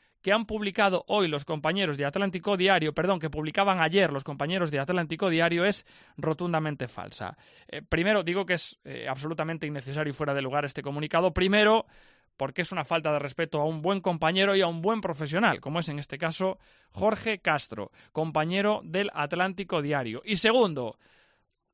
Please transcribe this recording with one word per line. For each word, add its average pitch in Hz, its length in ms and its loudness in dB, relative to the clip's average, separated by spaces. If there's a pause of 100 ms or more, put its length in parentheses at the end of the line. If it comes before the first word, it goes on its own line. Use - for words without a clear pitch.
(220)
que 185 100 0
han 220 140 2
publicado 202 640 0
hoy 202 180 2
los 147 160 -2
compañeros 160 540 -2
de 139 80 -2
Atlántico 190 500 0
Diario, 180 380 4
perdón, 180 260 2
que 156 100 -4
publicaban 165 520 2
ayer 160 320 4
los 139 100 -4
compañeros 156 480 -2
de 143 80 -2
Atlántico 165 500 -2
Diario, 170 360 2
es 202 200 0 (300)
rotundamente 156 720 -2
falsa. - 500 -10 (300)
Eh, - 140 -10
primero, 185 420 2
digo 180 220 -2
que 180 80 0
es, - 320 -6
eh, 127 240 -10
absolutamente 156 580 -4
innecesario 143 440 -4
y 135 40 -6
fuera 143 180 -2
de 139 80 0
lugar 135 220 -2
este 139 180 -8
comunicado. 151 520 0
Primero, 208 520 4 (500)
porque 135 260 -4
es 170 100 -4
una 165 140 -4
falta 160 260 0
de 147 60 2
respeto 147 420 -4
a 147 60 2
un 160 160 -2
buen 190 180 0
compañero 180 560 2
y 196 60 4
a 180 60 4
un 170 160 -4
buen 214 180 2
profesional, 160 580 2
como 156 200 -4
es 165 100 -4
en 143 80 -4
este 143 220 -10
caso 185 400 -2 (320)
Jorge 214 480 0
Castro, 117 500 -2 (220)
compañero 165 720 0
del 185 320 -2
Atlántico 175 680 -2
Diario. 139 420 -2
Y 208 120 -2
segundo, 175 640 2 (720)